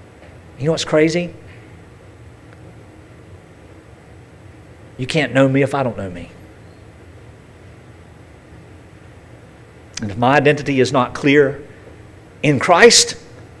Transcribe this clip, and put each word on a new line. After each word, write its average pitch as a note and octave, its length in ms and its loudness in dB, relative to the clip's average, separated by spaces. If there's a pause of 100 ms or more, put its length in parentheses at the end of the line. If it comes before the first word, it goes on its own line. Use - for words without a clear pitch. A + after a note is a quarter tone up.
(580)
You C3 100 -6
know D#3+ 40 0
what's D#3 140 -4
crazy? E3 480 0 (3750)
You B2+ 80 -10
can't B2+ 280 -4
know C3+ 160 4
me C#3 140 0
if C3+ 120 -2
I C#3 80 -2
don't A2 140 -6
know G2 120 -10
me. E2+ 220 -16 (3750)
And G#2 80 -8
if F#2+ 80 -10
my B2+ 200 2
identity C3+ 420 0
is B2+ 140 2
not B2 200 -2
clear C#3 480 0 (800)
in C#3 160 0
Christ, F#3 600 4 (440)